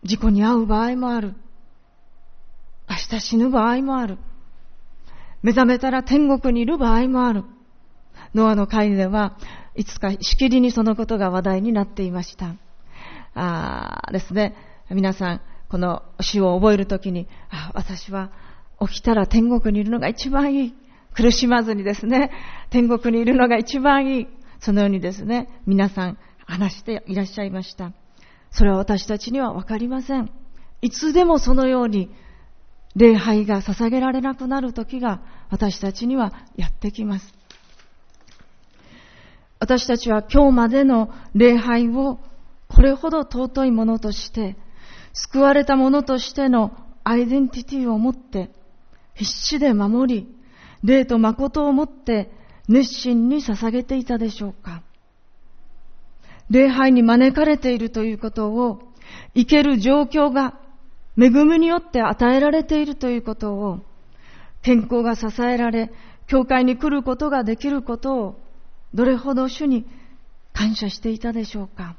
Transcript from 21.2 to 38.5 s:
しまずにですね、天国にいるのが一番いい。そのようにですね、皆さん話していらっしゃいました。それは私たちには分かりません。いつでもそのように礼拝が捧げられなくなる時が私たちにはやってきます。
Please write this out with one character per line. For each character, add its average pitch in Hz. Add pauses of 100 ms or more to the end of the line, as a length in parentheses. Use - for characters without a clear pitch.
し 254
ま 240
ず 220
に 202
で 202
す 208
ね、 262 (400)
天 240
国 233
に 233
い -
る 247
の 254
が 233
一 262
番 277
い 262
い。 - (320)
そ 208
の 202
よ 202
う 202
に 190
で 175
す 202
ね、 240 (180)
皆 196
さ 190
ん 180 (280)
話 180
し -
て 220
い 190
ら 196
っ -
し 196
ゃ 208
い 196
ま 185
し -
た。 180 (580)
そ -
れ 196
は 190
私 190
た 208
ち 233
に 269
は 240
分 190
か 220
り 233
ま 262
せ 269
ん。 226 (520)
い 240
つ 302
で 359
も 339
そ 247
の 262
よ 254
う 233
に 196 (800)
礼 226
拝 214
が 202
捧 226
げ 254
ら 262
れ 262
な 269
く 262
な 269
る 254
時 240
が 220 (300)
私 196
た 196
ち 233
に 262
は 220 (240)
や -
っ -
て 208
き 220
ま 202
す。 - (2250)